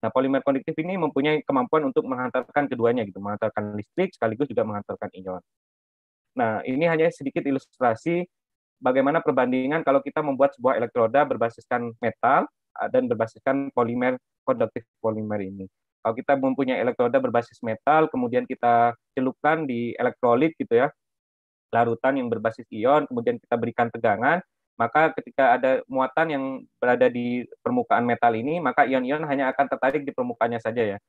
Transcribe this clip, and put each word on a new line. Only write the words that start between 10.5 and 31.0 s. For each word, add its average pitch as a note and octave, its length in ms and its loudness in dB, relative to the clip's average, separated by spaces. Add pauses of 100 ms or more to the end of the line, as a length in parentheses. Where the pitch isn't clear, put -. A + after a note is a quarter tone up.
sebuah B2 240 0
elektroda A#2 480 2
berbasiskan A#2+ 720 -4
metal, C#3 480 0 (320)
eh, G#2 160 -4
dan - 160 2
berbasiskan C3 640 -2
polimer, B2+ 420 0 (300)
konduktif A#2 400 -2 (160)
polimer G#2+ 400 -2
ini. F#2+ 240 -10 (320)
Kalau A2+ 160 -2
kita C3+ 240 0
mempunyai C3 400 0
elektroda A#2+ 400 0
berbasis A#2+ 420 -2
metal, D3+ 480 2
kemudian B2 380 -2
kita A#2+ 480 2 (240)
celupkan D3+ 480 0
di A#2+ 320 -4
elektrolit C3 580 2
gitu - 220 2
ya, C#3 100 4 (840)
larutan A#2+ 420 2
yang B2 140 -2
berbasis A2+ 400 -4
ion, C3 400 2
kemudian A#2+ 260 -2
kita A#2+ 220 -4
berikan A#2 320 -2
tegangan, A#2 500 0 (380)
maka D3+ 400 2
ketika B2+ 400 2
ada C3 320 2
muatan C3 400 0
yang C3+ 140 -4 (340)
berada B2 320 4
di A#2+ 340 -4 (160)
permukaan A#2+ 460 0
metal A#2+ 320 2
ini, D3+ 240 -4
maka D3+ 240 2
ion-ion C3 400 -2
hanya C3+ 240 0
akan C#3 180 0
tertarik C#3 380 -2
di C3 80 -10
permukaannya A#2 480 -4
saja A2 340 -2
ya. - 20 -12 (100)